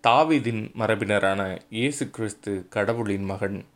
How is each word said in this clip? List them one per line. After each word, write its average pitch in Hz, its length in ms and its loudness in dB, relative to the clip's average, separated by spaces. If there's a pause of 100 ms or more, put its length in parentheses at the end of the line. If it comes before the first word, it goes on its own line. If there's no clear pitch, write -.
தாவீதின் 117 720 4
மரபினரான 101 880 0
இயேசு 135 400 -4
கிறிஸ்து 101 600 -8
கடவுளின் 104 540 -2
மகன். 98 420 -6 (100)